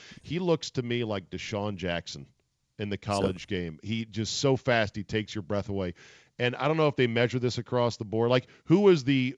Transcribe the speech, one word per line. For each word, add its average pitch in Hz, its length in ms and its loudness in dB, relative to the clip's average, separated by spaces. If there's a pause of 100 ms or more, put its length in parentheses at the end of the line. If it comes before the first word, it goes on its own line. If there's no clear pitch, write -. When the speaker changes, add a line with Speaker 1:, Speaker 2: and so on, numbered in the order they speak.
(220)
Speaker 1:
He 147 160 -8
looks 170 340 0
to 131 100 -4
me 120 220 -2
like 101 260 -6
Deshaun 101 440 -4
Jackson 85 520 -6 (520)
in 104 100 -4
the 98 140 -4
Speaker 2:
So 107 100 -8
Speaker 1:
college 95 360 -2
game. 87 340 -6
He 113 220 -4
just 110 340 -6
so 135 180 2
fast, 117 380 0
he 104 80 -6
takes 107 320 -4
your 107 80 -6
breath 98 260 -4
away. 98 260 -4 (440)
And 123 180 0
I 131 120 0
don't 156 80 2
know 156 100 4
if - 100 0
they 127 120 4
measure 120 320 2
this 120 180 -2
across 120 380 0
the 113 80 -8
board. 113 260 0
Like, 127 160 4 (200)
who 180 140 4
was 180 240 6
the 131 340 2